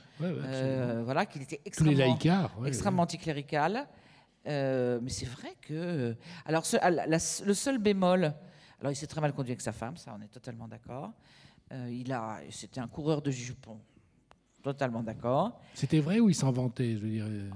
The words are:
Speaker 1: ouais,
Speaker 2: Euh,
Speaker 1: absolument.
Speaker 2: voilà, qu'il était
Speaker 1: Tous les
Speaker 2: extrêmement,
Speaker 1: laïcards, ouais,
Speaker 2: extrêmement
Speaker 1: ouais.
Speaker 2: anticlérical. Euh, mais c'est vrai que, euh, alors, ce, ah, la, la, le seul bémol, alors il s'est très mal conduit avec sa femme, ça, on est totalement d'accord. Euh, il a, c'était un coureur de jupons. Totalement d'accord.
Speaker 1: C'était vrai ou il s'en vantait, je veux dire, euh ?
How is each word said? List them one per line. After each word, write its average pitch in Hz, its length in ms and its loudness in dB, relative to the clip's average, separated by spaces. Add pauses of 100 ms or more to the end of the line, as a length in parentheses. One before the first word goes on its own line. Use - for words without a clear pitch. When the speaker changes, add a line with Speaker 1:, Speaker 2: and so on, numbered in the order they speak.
(220)
Speaker 1:
ouais, 175 120 -2 (120)
Speaker 2:
Euh, 131 380 0
Speaker 1:
absolument. 117 200 0
Speaker 2:
voilà, 139 220 0
qu'il 151 160 -12
était 131 160 -10
Speaker 1:
Tous - 60 -14
les - 40 -10 (240)
Speaker 2:
extrêmement, 139 60 6
Speaker 1:
laïcards, 131 640 4
ouais, 131 80 -2
Speaker 2:
extrêmement 185 300 0
Speaker 1:
ouais. 170 40 6
Speaker 2:
anticlérical. 160 840 -2 (600)
Euh, 131 560 2
mais 127 60 -6
c'est - 160 -6
vrai 247 340 -10
que, - 140 -10
euh, 156 400 -2 (320)
alors, 160 200 2
ce, 233 140 2
ah, 180 100 6
la, 147 180 2
la, 160 100 4
le - 360 0
seul 269 260 0
bémol, 185 540 4 (460)
alors 139 140 -2
il - 20 -2
s'est 147 120 -8
très - 120 -6
mal 151 140 2
conduit 131 180 -4
avec 123 100 -4
sa 113 120 -4
femme, 120 240 -8
ça, 123 200 -14
on 101 60 -14
est 107 60 -18
totalement 117 400 -14
d'accord. 123 420 -12 (640)
Euh, 123 180 -8
il 123 220 -6
a, 110 260 -6 (120)
c'était - 280 -12
un 120 80 -6
coureur 151 340 0
de 147 100 0
jupons. 120 500 -10 (800)
Totalement 131 420 -4
d'accord. 120 580 0 (140)
Speaker 1:
C'était 156 240 2
vrai 170 200 2
ou 233 80 8
il 175 60 8
s'en 135 180 4
vantait, 123 440 0
je - 60 -2
veux 110 80 -2
dire, 110 180 -2
euh ? 101 280 -6